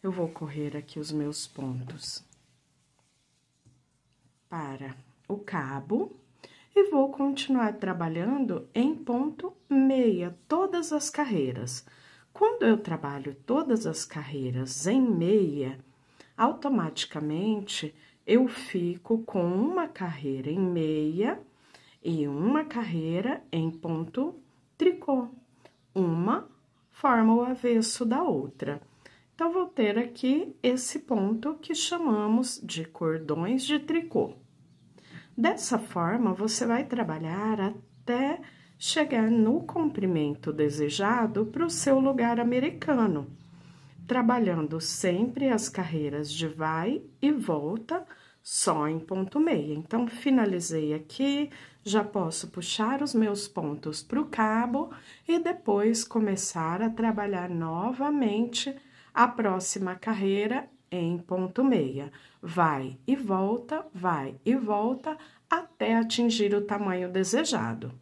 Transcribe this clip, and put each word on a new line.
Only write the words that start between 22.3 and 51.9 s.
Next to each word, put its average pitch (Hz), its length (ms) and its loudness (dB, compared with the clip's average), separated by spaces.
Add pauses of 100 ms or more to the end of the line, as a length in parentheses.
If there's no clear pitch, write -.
carreira 185 760 -2 (100)
em 160 180 0
ponto 165 680 -4 (400)
tricô. 285 540 0 (640)
Uma 185 560 2 (400)
forma 226 460 6
o 240 80 4
avesso 247 600 2
da 247 200 2
outra. 151 580 -2 (540)
Então, 330 180 0
vou 370 140 0
ter 214 300 2
aqui 262 640 0
esse 254 380 0
ponto 226 600 0
que 330 140 -6
chamamos 247 880 0
de 165 220 -8
cordões 160 800 -2
de 294 160 0
tricô. 330 540 -2 (1040)
Dessa 311 420 0
forma, 190 540 0
você 220 320 -2
vai 233 180 2
trabalhar 196 800 -2
até 247 800 -2 (360)
chegar 247 540 2
no 233 300 4
comprimento 180 880 0
desejado 156 920 0
pro 330 240 -2
seu 269 320 4
lugar 240 360 2
americano, 240 920 0 (760)
trabalhando 196 760 2
sempre 226 680 0
as 220 220 2
carreiras 151 600 -4
de 156 200 -4
vai 160 520 -2 (200)
e 285 100 4
volta 214 760 -2 (360)
só 156 480 0
em 160 100 -2
ponto 190 400 -4
meia. 170 340 2
Então, 220 320 -2
finalizei 175 880 0
aqui, 277 560 -2 (320)
já 208 220 2